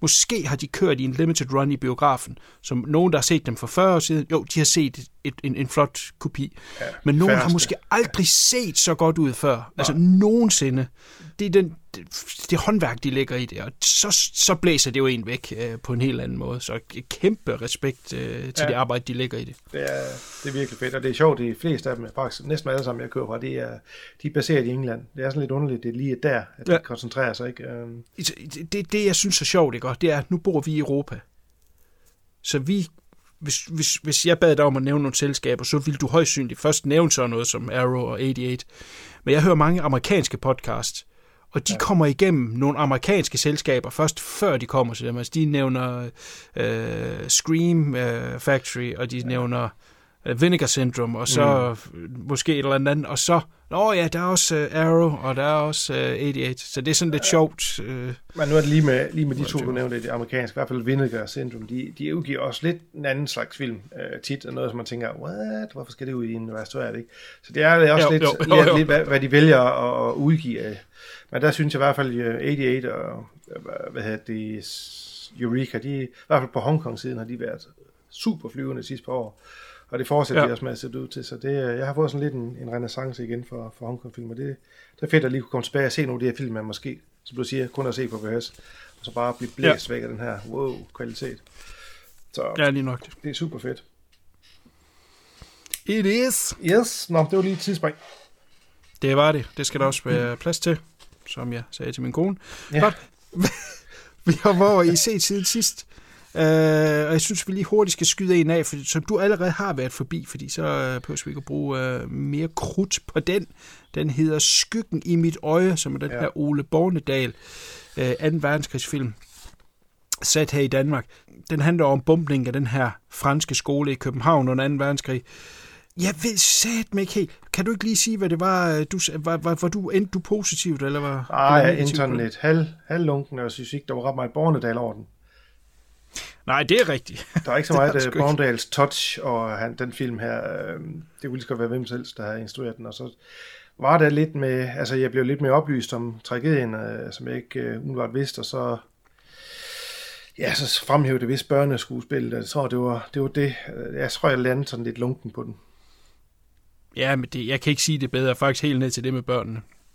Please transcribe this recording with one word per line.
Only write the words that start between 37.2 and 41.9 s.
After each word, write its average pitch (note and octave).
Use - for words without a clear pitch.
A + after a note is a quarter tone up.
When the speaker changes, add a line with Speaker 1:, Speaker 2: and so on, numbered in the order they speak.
Speaker 1:
noget A#2
som A#2
Arrow B2+
og A#2+
eighty-eight. B2+
Men C3
jeg D#3
hører F3+
mange D#3
amerikanske D3
podcasts, A#2+
og -
de G3+
Speaker 2:
Ja. F#3+
Speaker 1:
kommer E3+